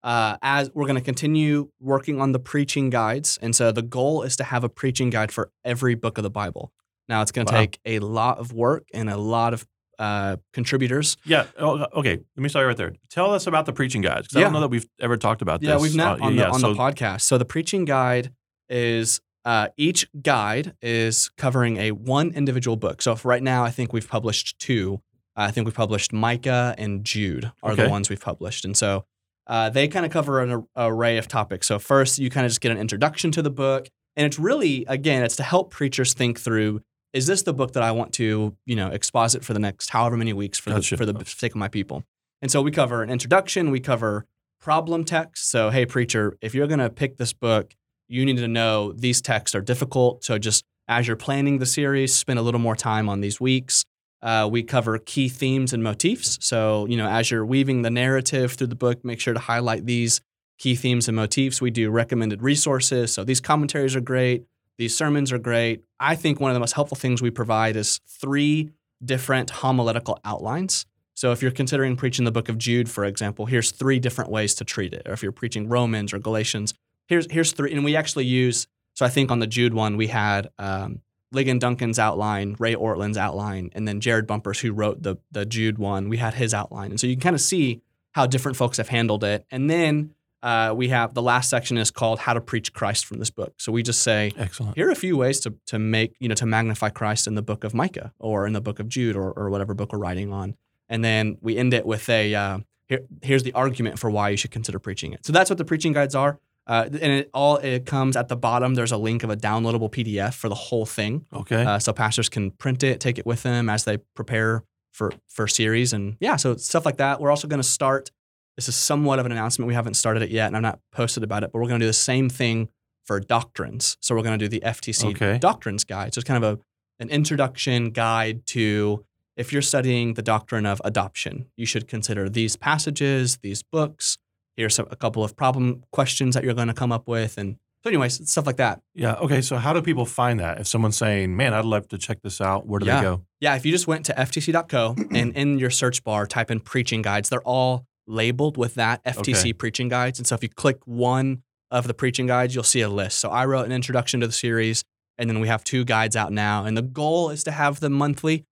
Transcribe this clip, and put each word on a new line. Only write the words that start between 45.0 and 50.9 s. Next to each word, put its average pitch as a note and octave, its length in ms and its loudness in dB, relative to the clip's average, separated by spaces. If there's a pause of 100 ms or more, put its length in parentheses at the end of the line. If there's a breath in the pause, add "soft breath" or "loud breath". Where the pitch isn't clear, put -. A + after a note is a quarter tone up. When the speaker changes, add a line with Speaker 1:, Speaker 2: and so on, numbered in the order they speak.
Speaker 1:
text. D#3+ 460 -2
So, A2+ 200 4
hey, B2+ 160 4
preacher, A#2 540 0
if A2+ 140 -8
you're C#3 120 2
gonna C#3 240 2
pick B2+ 280 -4
this A#2 140 -2
book, A2+ 420 0 (340)
you B2 160 0
need C3+ 140 4
to A#2+ 100 0
know A2 440 2
these B2 280 0
texts - 340 -2
are G#2 60 0
difficult. B2 640 0
So A2+ 140 0
just G#2+ 260 0 (240)
as A#2+ 180 2